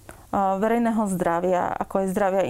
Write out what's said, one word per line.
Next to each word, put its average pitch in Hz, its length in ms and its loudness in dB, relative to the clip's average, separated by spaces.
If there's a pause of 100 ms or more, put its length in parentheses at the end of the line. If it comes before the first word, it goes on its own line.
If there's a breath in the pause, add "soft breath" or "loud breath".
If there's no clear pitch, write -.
(280 loud breath)
a 190 320 0
verejného 226 560 0
zdravia, 175 560 0
ako - 320 -4
aj 190 80 -2
zdravia 190 380 0